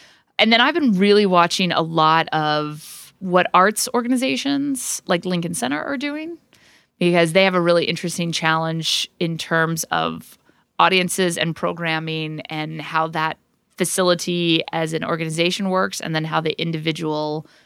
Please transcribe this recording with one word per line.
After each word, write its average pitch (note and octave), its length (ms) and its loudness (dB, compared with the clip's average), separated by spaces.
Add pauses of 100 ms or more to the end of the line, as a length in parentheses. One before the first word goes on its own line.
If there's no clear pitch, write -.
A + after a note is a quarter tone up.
(400)
And A3 120 4
then A#3 80 4
I've C4+ 140 4
been D4 200 2
really G3+ 340 6
watching F3 440 2
a - 100 2
lot D#3+ 480 2
of D3+ 920 -4
what F3+ 340 2
arts F#3+ 400 4
organizations C4 1120 -2
like F3 200 0
Lincoln F3 280 -2
Center C#4 280 -4
are C#4 160 -4
doing, D4+ 400 -8 (640)
because E3+ 340 4
they F#3+ 100 6
have F#3+ 120 4
a F3 60 4
really E3+ 240 4
interesting E3+ 460 -4
challenge D#3+ 760 -4 (100)
in E3 180 -4
terms E3 540 -2
of - 460 -4 (420)
audiences F3+ 580 2
and E3 180 -2
programming D#3+ 840 -4
and D#3 400 -8
how D#3+ 260 -2
that D#3+ 300 -4 (400)
facility F3 840 2 (100)
as D#3+ 220 -2
an D#3+ 100 -4
organization E3+ 640 -2
works, F#3 300 -2
and E3 160 -6
then D#3 100 -2
how D#3+ 160 -2
the D#3+ 200 -4
individual D#3 840 -4 (200)